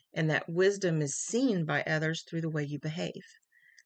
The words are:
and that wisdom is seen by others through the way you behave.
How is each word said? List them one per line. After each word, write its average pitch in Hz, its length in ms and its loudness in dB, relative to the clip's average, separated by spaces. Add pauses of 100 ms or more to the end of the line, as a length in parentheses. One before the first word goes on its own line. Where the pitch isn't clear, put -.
(140)
and 160 160 2
that 151 200 0
wisdom 180 520 2
is 139 140 -2
seen 226 480 0
by 147 200 0
others 160 440 0
through 165 140 -4
the 160 80 -2
way 151 160 -2
you 147 140 -6
behave. 160 440 -6 (640)